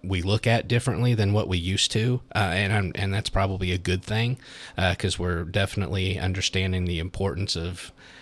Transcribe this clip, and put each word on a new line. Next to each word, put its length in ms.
we 180
look 260
at 220
differently 460
than 180
what 160
we 80
used 340
to, 300
uh, 200
and 180
I'm, 240
and 180
that's 160
probably 440
a 40
good 260
thing, 340
uh, 180
'cause 240
we're 240
definitely 720
understanding 680
the 140
importance 580
of 340